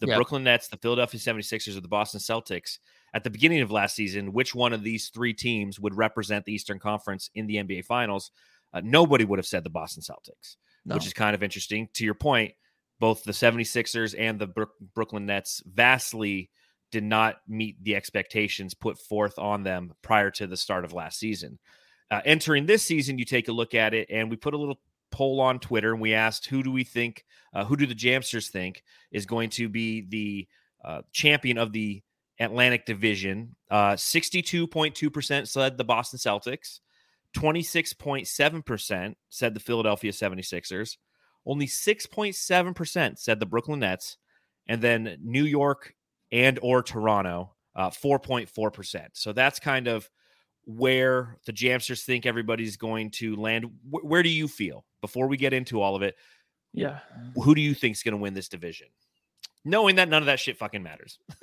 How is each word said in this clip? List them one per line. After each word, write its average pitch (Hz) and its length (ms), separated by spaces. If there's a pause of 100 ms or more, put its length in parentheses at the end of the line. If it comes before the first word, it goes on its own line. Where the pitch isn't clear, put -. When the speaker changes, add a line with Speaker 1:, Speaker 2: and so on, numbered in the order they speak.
Speaker 1:
the 143 60
Speaker 2:
Yeah. 113 100
Speaker 1:
Brooklyn 131 260
Nets, 120 240
the - 80
Philadelphia 120 460
seventy-sixers, 107 560
or - 20
the 90 80
Boston 104 320
Celtics - 600 (340)
at - 100
the 127 60
beginning 143 320
of 104 100
last 101 240
season, 98 380
which 131 200
one 123 200
of 107 100
these 113 240
three 117 260
teams 104 460
would 101 160
represent 107 480
the 107 100
Eastern 98 260
Conference 104 540
in 110 140
the 107 120
N 98 60
B 92 140
A - 20
Finals, 110 500 (420)
uh, 87 100
nobody 139 400
would 98 160
have 92 80
said 87 160
the 85 60
Boston 80 340
Celtics, - 540 (260)
Speaker 2:
No. - 120
Speaker 1:
which 101 100
is 98 80
kind 104 200
of 101 100
interesting. 107 500
To 110 100
your 107 120
point, 123 400 (440)
both 110 240
the 107 80
seventy-sixers 117 840
and 110 220
the 104 100
Brook-, 107 280 (180)
Brooklyn 107 340
Nets - 380
vastly 107 840 (420)
did 110 120
not 110 340 (100)
meet 110 360
the 101 120
expectations 98 800
put 104 240
forth 104 400
on 104 240
them 90 280 (120)
prior 101 260
to 101 160
the 90 100
start 90 300
of 85 80
last 80 240
season. 87 400 (540)
Uh, 104 120
entering 151 440
this 214 160
season, 143 340
you 120 80
take 123 220
a 120 40
look 117 220
at 110 220
it, 110 160
and 110 180
we 113 80
put 147 160
a 151 60
little 143 200 (300)
poll 135 320
on 127 180
Twitter, 113 320
and 113 80
we 110 140
asked, 110 320
"Who 135 160
do 131 100
we 131 120
think, 120 420 (260)
uh, 101 140
who 135 100
do 143 120
the 120 80
Jamsters 123 540
think 92 340 (260)
is 101 160
going 113 240
to 117 200
be 110 320
the, 101 460 (380)
uh, 78 160 (100)
champion 143 460
of 113 160
the 104 300 (360)
Atlantic 120 460
Division?" 101 720 (160)
Uh, 101 240
sixty-two 170 720
point 156 260
two 151 160
percent 143 400
said 131 300
the 123 40
Boston 117 360
Celtics, 117 600 (540)
twenty-six 160 600
point 139 340
seven 156 340
percent 104 560 (120)
said 113 260
the 107 40
Philadelphia 110 540
seventy-sixers, 92 840 (440)
only 143 220
six - 400
point 208 300
seven 180 400
percent 156 420
said 110 220
the 107 80
Brooklyn 117 320
Nets, 92 380 (500)
and 113 120
then 113 440
New 127 220
York 143 500 (360)
and 123 320
or 123 180
Toronto, 98 720 (220)
uh, 92 160
four 139 260
point 123 320
four 110 220
percent. 90 420
So 110 200
that's 131 260
kind 131 280
of 113 220 (560)
where 127 800
the 117 80
Jamsters 123 500
think 127 220
everybody's 113 500
going 110 360
to 110 240
land. 113 300 (260)
Wh-, 160 120
where 165 200
do 170 60
you 156 180
feel, 80 360 (180)
before 123 260
we 139 100
get 135 160
into 123 260
all 98 160
of 95 60
it, 101 140 (580)
Speaker 2:
Yeah. 139 280 (340)
Speaker 1:
who 127 180
do 151 80
you 147 140
think's 113 260
gonna 107 160
win 101 160
this 98 160
division? 85 380 (760)
Knowing 190 340
that 185 120
none 156 140
of - 20
that 139 140
shit 127 180
fucking 104 240
matters. - 420
<laughs> - 60 (140)